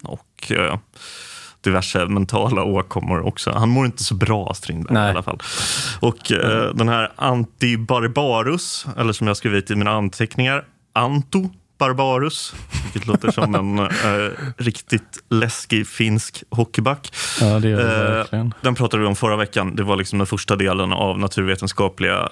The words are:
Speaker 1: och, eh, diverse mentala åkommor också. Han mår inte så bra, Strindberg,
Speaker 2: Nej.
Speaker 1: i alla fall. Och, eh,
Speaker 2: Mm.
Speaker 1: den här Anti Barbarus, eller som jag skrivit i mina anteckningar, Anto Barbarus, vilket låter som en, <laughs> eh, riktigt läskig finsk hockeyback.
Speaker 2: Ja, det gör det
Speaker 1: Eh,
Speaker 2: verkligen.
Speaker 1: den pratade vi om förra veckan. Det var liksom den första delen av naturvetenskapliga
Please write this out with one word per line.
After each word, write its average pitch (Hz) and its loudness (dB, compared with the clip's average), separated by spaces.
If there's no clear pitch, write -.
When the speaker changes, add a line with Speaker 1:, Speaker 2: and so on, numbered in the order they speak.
Speaker 1:
och, - -10
eh, 85 0
diverse 92 2
mentala 101 0
åkommor 95 -2
också. - -4
Han 113 2
mår 127 4
inte - -4
så 107 -2
bra, 98 0
Strindberg, - -4
Speaker 2:
Nej. 104 4
Speaker 1:
i - 2
alla 90 0
fall. - -6
Och, - 0
eh, 107 2
Speaker 2:
Mm. - -2
Speaker 1:
den 117 2
här 113 0
Anti 123 0
Barbarus, 120 0
eller 113 2
som 110 -2
jag 104 2
skrivit 101 0
i 107 0
mina 104 2
anteckningar, 120 0
Anto 143 0
Barbarus, 135 0
vilket 101 -6
låter 113 2
som 110 0
en, 101 0
<laughs> 98 0
eh, 98 -4
riktigt - -2
läskig 113 0
finsk - 0
hockeyback. 120 0
Speaker 2:
Ja, 113 6
det 110 2
gör 107 2
det 113 2
Speaker 1:
Eh, 110 0
Speaker 2:
verkligen. 110 -2
Speaker 1:
den 127 2
pratade 117 0
vi 104 4
om 101 0
förra 107 0
veckan. 101 -2
Det 104 2
var 98 0
liksom 98 -2
den 98 2
första 101 0
delen 95 2
av 95 0
naturvetenskapliga 95 0